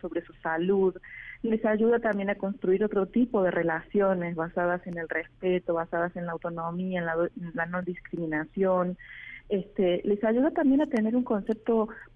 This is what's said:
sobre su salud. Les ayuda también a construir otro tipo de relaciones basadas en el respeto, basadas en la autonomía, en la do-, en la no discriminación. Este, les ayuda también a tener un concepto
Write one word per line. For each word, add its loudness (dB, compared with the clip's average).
sobre -6
su -20
salud. 2
Les 0
ayuda 4
también 0
a 0
construir 0
otro 0
tipo 2
de 4
relaciones 0
basadas -2
en -8
el -8
respeto, -2
basadas -2
en -6
la -6
autonomía, -4
en -2
la -2
do-, 0
en -10
la -2
no -4
discriminación. -2
Este, 0
les 0
ayuda 2
también 4
a 0
tener 0
un 2
concepto 0